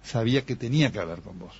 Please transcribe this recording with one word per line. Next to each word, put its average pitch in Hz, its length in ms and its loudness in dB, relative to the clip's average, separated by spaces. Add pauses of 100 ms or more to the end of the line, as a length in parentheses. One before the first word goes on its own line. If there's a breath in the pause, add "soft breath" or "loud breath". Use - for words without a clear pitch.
Sabía 123 400 2
que 131 100 -4
tenía 123 380 2
que 98 80 -4
hablar 82 220 -6
con 90 160 -12
vos. - 220 -14